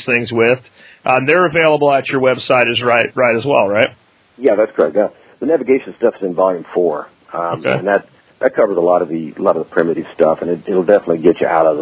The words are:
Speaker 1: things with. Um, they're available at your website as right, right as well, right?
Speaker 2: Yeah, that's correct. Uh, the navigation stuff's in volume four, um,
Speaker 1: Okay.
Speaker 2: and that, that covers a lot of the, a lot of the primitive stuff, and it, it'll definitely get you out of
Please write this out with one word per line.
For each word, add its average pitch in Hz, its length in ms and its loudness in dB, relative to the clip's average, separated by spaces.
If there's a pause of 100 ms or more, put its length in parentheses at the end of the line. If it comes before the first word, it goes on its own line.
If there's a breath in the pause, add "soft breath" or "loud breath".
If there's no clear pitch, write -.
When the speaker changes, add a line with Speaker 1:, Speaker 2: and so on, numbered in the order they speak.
Speaker 1:
things 120 280 -2
with. 117 260 2 (480 soft breath)
Um, 127 200 0
they're 175 200 2
available 151 460 2
at 135 160 0
your 139 120 -2
website 123 500 2
as 117 120 -4
right, 120 320 2
right 120 220 2
as 113 100 -4
well, 131 220 2
right? 110 220 0 (460)
Speaker 2:
Yeah, 117 200 2
that's 107 180 0
correct. 76 220 0
Uh, 101 120 2 (320 soft breath)
the 123 60 -6
navigation 131 520 -2
stuff's 117 240 -2
in 90 120 -4
volume 90 300 0 (100)
four, 82 320 -2 (260)
um, 82 280 -6
Speaker 1:
Okay. - 120 -4
Speaker 2:
and 87 140 -4
that, 101 200 0 (340 soft breath)
that 127 160 0
covers 104 200 0
a 87 40 0
lot 87 220 2
of 82 60 -4
the, 80 300 -8
a 80 40 -8
lot 87 140 0
of 78 100 -6
the - 40 -20
primitive 82 340 -2 (100)
stuff, 78 280 -2
and 85 80 -4
it, 85 160 -4
it'll 92 180 -2
definitely 87 340 2
get 82 220 0
you - 60 0
out 80 200 2
of 76 160 2